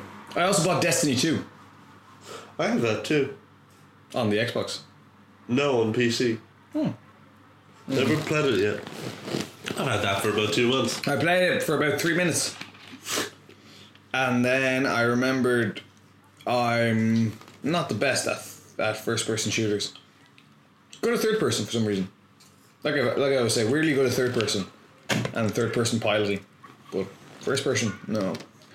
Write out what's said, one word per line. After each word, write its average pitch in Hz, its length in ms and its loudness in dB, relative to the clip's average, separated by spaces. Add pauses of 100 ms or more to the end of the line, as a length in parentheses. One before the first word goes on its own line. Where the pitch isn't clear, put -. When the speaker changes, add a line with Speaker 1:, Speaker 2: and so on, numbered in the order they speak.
(360)
Speaker 1:
I 170 80 2
also 190 220 2
bought 165 160 2
Destiny 156 340 2
two. 127 300 0 (1120)
Speaker 2:
I 165 80 0
have 233 140 0
that 110 240 0
too. 143 300 0 (760)
Speaker 1:
On 117 160 0
the 104 80 2
Xbox? 113 420 -2 (680)
Speaker 2:
No, 127 340 2
on 110 120 0
P 120 180 2
C. 117 280 0 (340)
Speaker 1:
Hmm. 302 160 0 (1000)
Speaker 2:
Never 131 280 2
Speaker 1:
Hmm. 151 60 -2
Speaker 2:
played 151 240 0
it 113 140 2
yet. 104 200 0 (1000)
I've 170 80 -2
had 107 140 0
that 101 200 0
for 107 80 0
about 107 240 0
two 120 140 4
months. 123 400 0
Speaker 1:
I 139 80 0
played 170 280 2 (100)
it - 100 -2
for 156 180 0
about 143 180 0
three 165 160 2
minutes. 160 400 0 (1600)
And 127 320 2
then 131 400 2
I 117 160 2
remembered 123 800 2 (640)
I'm 113 880 2 (300)
not 160 260 0
the 120 60 0
best 123 320 0
at - 140 -4 (380)
at 107 180 0
first-person 110 540 -2
shooters. 104 420 -2 (1080)
Go 226 100 2
to 233 60 0
third 214 220 2
person 113 260 0
for - 60 -8
some 113 140 0
reason. 95 240 0 (760)
Like 147 120 0
I, 127 200 0
like 135 180 2
I 135 40 4
always 117 160 2
say, 117 160 2
weirdly 156 240 2
go 135 100 4
to 127 60 4
third 120 240 0
person 104 320 -2 (680)
and 110 200 0
third 117 200 -2
person 117 260 0
piloting. 104 400 0 (520)
But 95 160 -4 (340)
first 131 220 -2
person, 117 300 0 (140)
no. 98 260 -2 (420)